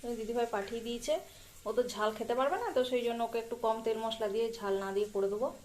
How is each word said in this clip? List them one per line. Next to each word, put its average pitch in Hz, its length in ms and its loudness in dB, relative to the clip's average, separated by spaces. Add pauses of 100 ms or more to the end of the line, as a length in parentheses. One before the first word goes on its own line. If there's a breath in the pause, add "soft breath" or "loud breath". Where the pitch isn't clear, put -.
ওই 240 140 -2
দিদিভাই 233 340 0
পাঠিয়ে 208 320 -2
দিয়েছে। 240 280 0 (520 loud breath)
ও - 100 -2
তো 247 60 4 (100)
ঝাল 214 260 2
খেতে 233 200 0
পারবে 285 240 4
না, 453 140 0
তো 254 40 6 (100)
সেই 247 180 2
জন্য 233 200 0
ওকে 233 160 -2
একটু 233 200 -6
কম 226 200 4
তেল 220 200 2
মশলা 220 300 -2
দিয়ে, 226 120 2 (120)
ঝাল 202 240 0
না 196 140 -2
দিয়ে 208 180 2
করে 196 180 2
দেবো 220 140 0 (180)